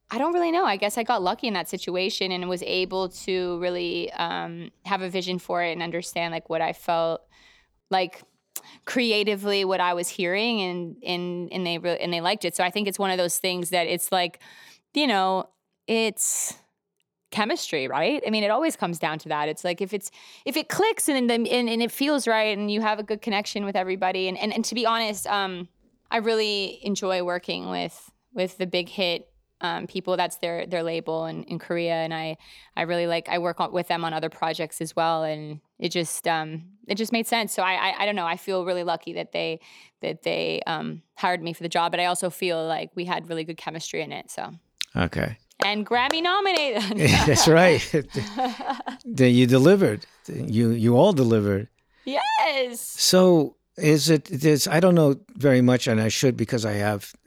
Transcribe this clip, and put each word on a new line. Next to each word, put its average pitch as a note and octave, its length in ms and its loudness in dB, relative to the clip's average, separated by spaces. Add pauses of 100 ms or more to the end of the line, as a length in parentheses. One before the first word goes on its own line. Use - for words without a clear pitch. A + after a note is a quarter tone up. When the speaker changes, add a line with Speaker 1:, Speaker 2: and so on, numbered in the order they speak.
(100)
Speaker 1:
I A3 80 -4
don't D#4+ 160 0
really E4+ 180 0
know. F4 140 2
I G3+ 100 2
guess G#3 220 -2
I A#3 60 -2
got A3+ 180 0
lucky G3 240 -2
in G#3+ 80 -2
that D#3 160 -4
situation F#3 640 -4
and F3+ 180 -4
was F3+ 120 -4
able F#3 460 -2
to F3+ 520 -4
really, F3 520 -4
um, E3+ 600 -6 (120)
have F#3+ 160 -2
a F#3 80 -6
vision F3+ 300 -4
for F3 240 -2
it F3 100 -2
and E3 100 -6
understand, E3+ 500 -4
like, E3 180 -8
what D#3+ 100 -2
I E3 140 -2
felt, E3 480 -2 (640)
like, F#3 340 0 (640)
creatively, G#3 800 2
what F#3 160 2
I F3+ 140 4
was F3 140 -2
hearing, G#3 540 0
and, F3 400 -6
and, F3 500 -6
and F#3 140 -4
they E3+ 120 -2
re-, F3 200 -2
and F3 140 -4
they E3+ 80 -2
liked F#3 240 0
it. E3+ 120 -4
So F#3 80 0
I F3+ 60 0
think G#3 180 -2
it's F#3+ 100 -4
one G3 120 0
of F#3 80 0
those F3 200 0
things F3+ 320 -2
that F3 160 2
it's F3 240 -2
like, F3+ 300 0 (540)
you C#4+ 120 2
know, F#3+ 420 2 (380)
it's - 680 -2 (760)
chemistry, G3+ 580 -2
right? E3 380 0
I - 40 -2
mean, G#3+ 140 0
it G3+ 60 2
always D4 260 0
comes E3+ 220 -4
down D#3 220 -2
to - 80 -12
that. D3+ 200 -2
It's D#3 160 -6
like, F3 160 -4
if F#3+ 120 -6
it's, G3+ 180 -8 (360)
if C4+ 100 -6
it D#4 120 -2
clicks - 400 0
and, B3+ 220 2
and, A#3 160 2
and, B3 220 0
and A3+ 140 0
it A#3 80 0
feels C#4+ 360 0
right G#3+ 300 2
and G#3 140 -2
you G#3 100 0
have G#3+ 180 0
a G#3+ 40 -6
good G#3 180 -6
connection G3+ 440 -4
with G3 120 -4
everybody. F#3 520 -2
And, F#3 100 -6
and, G#3 140 -4
and A3+ 140 -2
to - 80 -6
be A3+ 120 -2
honest, A3 400 -2
um, F#3+ 420 -4 (420)
I A#3 80 0
really G#3+ 640 -2
enjoy F#3 400 -2
working F3+ 480 -4
with, F3 400 -6 (220)
with F#3 240 -4
the F#3 100 -4
Big F3 220 -2
Hit, F3 400 -4 (320)
um, E3+ 260 -6
people. F#3 300 -4
That's F3 200 -2
their, E3+ 300 -4
their F3 160 -4
label E3 440 -4
in, D#3+ 180 -8
in E3+ 140 -8
Korea. E3+ 360 -2
And D#3+ 180 -2
I, D#3+ 240 -6 (400)
I - 60 0
really E3+ 240 0
like, E3+ 220 -2
I F3 100 -2
work E3+ 220 -2
on, E3+ 120 -2
with F3 160 -2
them E3+ 160 -2
on D#3+ 80 -4
other D#3 160 -4
projects D#3+ 520 -4
as D#3+ 140 -6
well. E3 300 2
And D3+ 360 -6 (180)
it F3 100 -2
just, - 400 -2
um, D#3+ 360 -2 (220)
it G3+ 100 -2
just A3 160 -2
made A3+ 140 0
sense. A3+ 260 0
So G3+ 100 -2
I, F#3 120 2
I, G#3+ 280 -2
I G3+ 40 0
don't G#3 100 -2
know. F3 100 -2
I E3 100 -2
feel F#3 280 -4
really F3+ 200 -2
lucky E3+ 300 -4
that E3 180 -8
they, E3 280 -4 (420)
that E3 200 -6
they, E3 440 -2
um, D#3 360 -6 (140)
hired F3+ 260 0
me E3+ 100 -6
for E3 100 -12
the E3+ 60 -6
job. E3 240 0
But E3+ 80 0
I F3 60 2
also F3+ 240 -2
feel E3 360 -2
like D#3+ 280 -4
we F3 120 -6
had E3 220 -4
really E3 140 -4
good D#3+ 140 -10
chemistry D#3+ 460 -8
in D3 100 -10
it. - 180 -12
So. - 220 -10 (420)
Speaker 2:
Okay. - 440 -2 (260)
Speaker 1:
And G#3 220 0
Grammy C4 360 0
nominated. D#4 760 0
Speaker 2:
<laughs> D3+ 280 4
That's D3 220 6
right. E3 320 8 (100)
Speaker 1:
<laughs> A#3 1160 -4
Speaker 2:
Then C3 280 6
you B2 120 8
delivered. C3 580 6 (220)
You, A#2 440 0
you A#2 260 4
all F#3 180 8
delivered. A2 540 4 (360)
Speaker 1:
Yes. C#4+ 760 0
Speaker 2:
So F#3 760 4 (200)
is D#3 340 4
it, D#3 160 4
there's, D3+ 400 4
I D3+ 140 2
don't F3+ 140 8
know D3+ 240 6 (180)
very C3 260 6
much, B2 240 6
and A2 140 4
I A2 80 2
should B2 280 2
because A2+ 300 0
I G#2+ 60 0
have, G#2 420 -2 (120)